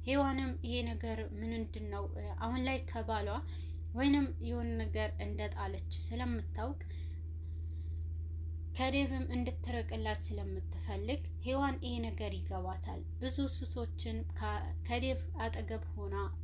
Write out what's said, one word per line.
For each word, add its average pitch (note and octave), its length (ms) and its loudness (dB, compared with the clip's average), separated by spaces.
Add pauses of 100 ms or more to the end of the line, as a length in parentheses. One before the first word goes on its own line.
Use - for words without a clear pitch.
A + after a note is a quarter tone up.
ሔዋንም C4+ 460 4 (100)
ይሄ A#3+ 240 0
ነገር A3+ 340 -2 (180)
ምንድን A3 520 -2
ነው፣ G3+ 160 -2 (340)
አሁን B3 240 0
ላይ C4 220 2
ከባሏ A3 440 0 (680)
ወይንም C#4 320 8 (140)
የሆነ A#3 360 0
ነገር G#3+ 320 2 (120)
እንደጣለች G3+ 720 -2 (100)
ስለምታውቅ A#3 800 0 (1900)
ከዴቭም C4 540 4
እንድትርቅላት A#3 880 0
ስለምትፈልግ G3 1040 -2 (180)
ሔዋን C4+ 400 2
ይሄ B3 220 -2
ነገር G#3 320 0
ይገባታል። F#3 680 -2 (160)
ብዙ B3+ 200 0 (120)
ሱሶችን A#3 680 -2 (160)
ከ-፣ G#3+ 200 0 (300)
ከዴቭ B3 380 2 (180)
አጠገብ A3+ 500 0
ሆና G3 260 -2 (300)